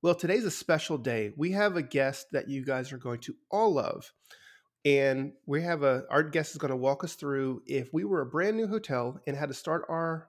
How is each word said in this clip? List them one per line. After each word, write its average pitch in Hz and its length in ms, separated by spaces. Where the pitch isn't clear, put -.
well, 175 140
today's 190 280
a 185 60
special 156 480
day. 117 380
We 165 160
have 202 240
a 160 60
guest 135 500
that 139 160
you 135 160
guys 131 260
are 131 80
going 120 220
to - 160
all 214 260
love, - 380
and 139 500
we 151 160
have 170 220
a, 131 260
our 151 140
guest 156 260
is - 80
gonna 135 160
walk 135 300
us 165 100
through 135 540
if 131 240
we 160 100
were 190 200
a 127 40
brand 175 300
new 220 100
hotel 151 580
and 143 120
had 143 140
to 131 40
start 160 340
our 165 400